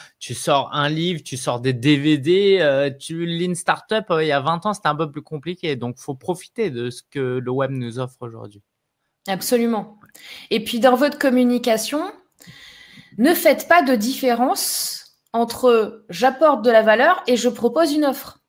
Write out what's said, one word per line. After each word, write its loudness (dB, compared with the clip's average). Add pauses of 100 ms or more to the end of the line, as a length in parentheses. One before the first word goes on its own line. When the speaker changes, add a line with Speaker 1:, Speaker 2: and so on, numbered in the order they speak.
(200)
Speaker 1:
Tu -12
sors 0
un 0
livre, -4
tu -10
sors -4
des 0
D 2
V 2
D, 2
euh, 2
tu, -8
Lean -4
Startup, -4
euh, 2
il 0
y 0
a 2
vingt -2
ans, -2
c'était -6
un 0
peu -4
plus -12
compliqué. -8
Donc, -8
faut -10
profiter -6
de -6
ce -14
que -6
le -6
web -2
nous -8
offre -10
aujourd'hui. -18 (640)
Speaker 2:
Absolument. -2 (520)
Et -2
puis, -6
dans 4
votre 0
communication, 0 (1040)
ne 4
faites 2
pas 6
de 0
différence -2 (140)
entre 0
j'apporte 2
de 4
la 8
valeur 4
et 4
je 0
propose 0
une 2
offre. -6 (100)